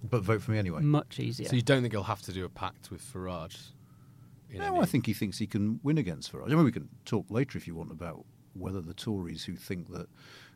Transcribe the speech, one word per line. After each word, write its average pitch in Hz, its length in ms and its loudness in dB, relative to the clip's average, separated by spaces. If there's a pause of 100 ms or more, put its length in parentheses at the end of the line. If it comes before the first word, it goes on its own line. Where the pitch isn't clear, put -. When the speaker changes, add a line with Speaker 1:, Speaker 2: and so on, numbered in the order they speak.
Speaker 1:
but 110 200 2
vote 104 180 4
for 107 100 0
me 110 60 4
anyway." 90 240 0
Speaker 2:
Much 147 360 4
easier. 120 300 -2
Speaker 3:
So 131 80 2
you 120 60 6
don't 135 200 6
think 117 120 0
he'll 101 100 0
have 101 200 -2
to 92 100 -6
do 92 100 -4
a 87 60 -6
pact - 420 -10
with 85 100 -10
Farage? 90 720 -8 (800)
In - 100 -10
Speaker 1:
No, 403 160 -2
Speaker 3:
any 349 40 4
Speaker 1:
I 240 60 6
think 120 200 2
he 110 80 2
thinks 95 240 -2
he 107 100 -2
can 104 360 0
win 147 140 4
against 87 340 -2
Farage. 69 200 -4
I 147 40 6
mean, 170 80 8
we 120 80 8
can - 180 -6 (160)
talk 104 240 0
later 117 280 0
if - 100 -10
you 85 80 -8
want 80 160 -8
about 82 340 -10 (280)
whether 95 280 -4
the 82 120 -10
Tories 90 500 -4
who 92 120 -8
think 90 360 -8
that 87 160 -10 (480)